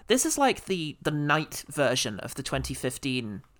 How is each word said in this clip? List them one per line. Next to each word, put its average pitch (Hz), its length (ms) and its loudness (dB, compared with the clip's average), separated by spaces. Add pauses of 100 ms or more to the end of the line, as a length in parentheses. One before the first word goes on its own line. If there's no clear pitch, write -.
this 254 180 6
is 311 120 0
like 277 260 4
the, 165 380 -4
the 156 80 2
Night 147 580 0
version 123 520 0
of - 140 -10
the 139 80 -8
twenty 135 320 -4
fifteen, 127 680 -4 (180)